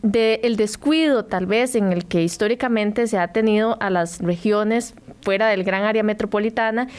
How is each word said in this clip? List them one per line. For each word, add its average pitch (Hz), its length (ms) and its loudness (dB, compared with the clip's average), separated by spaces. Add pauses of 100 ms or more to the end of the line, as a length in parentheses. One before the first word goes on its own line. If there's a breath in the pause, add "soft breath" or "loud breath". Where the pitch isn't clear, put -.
de 220 420 2
el 233 140 0
descuido, 277 680 2
tal 180 200 -2
vez, 240 300 0
en 196 180 2
el 175 120 -4
que 170 180 0
históricamente 220 840 0
se 202 120 0
ha 175 120 -2
tenido 220 480 2
a 202 100 -2
las 170 300 -2
regiones 214 760 0 (260)
fuera 196 260 0
del 196 160 2
gran 190 200 -2
área 214 200 2
metropolitana, 220 840 -2 (120)